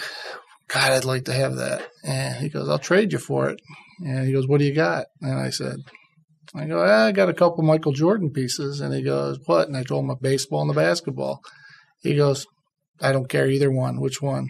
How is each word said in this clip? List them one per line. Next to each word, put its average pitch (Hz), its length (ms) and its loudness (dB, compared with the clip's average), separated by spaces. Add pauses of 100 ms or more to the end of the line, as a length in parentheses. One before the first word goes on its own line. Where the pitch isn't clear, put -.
(680)
"God, 131 240 2
I'd 131 120 2
like 131 220 -2
to 135 60 -4
have 131 240 0
that." 127 300 -4 (180)
And 135 320 -4
he 143 120 -4
goes, 143 200 -6
"I'll 151 100 0
trade 185 340 2
you 143 60 -2
for 135 300 -2
it." - 120 -8 (400)
And 131 260 -2
he 135 60 2
goes, 135 140 2
"What 143 120 4
do 143 80 4
you 139 80 0
got?" 160 320 0 (140)
And 135 180 -2
I 131 120 -2
said, 131 260 -6 (800)
I 151 120 -6
go, 165 180 0
"Ah, 220 220 6
I 220 60 2
got 196 180 4
a 175 40 -2
couple 170 300 4
Michael 156 280 4
Jordan 165 380 2
pieces." 139 500 -4
And 139 140 -4
he 135 80 -2
goes, 139 440 -2
"What?" 165 220 4
And 143 80 -6
I 131 80 -4
told 139 200 -2
him 135 60 -4
a 127 60 -4
baseball 135 460 -2
and 147 80 0
a 147 40 -2
basketball. 139 680 -2 (640)
He 135 120 0
goes, 143 320 2 (540)
"I 135 120 2
don't 131 160 0
care 139 200 0
either 139 220 2
one. 127 300 -2
Which 135 200 -4
one?" 135 300 -4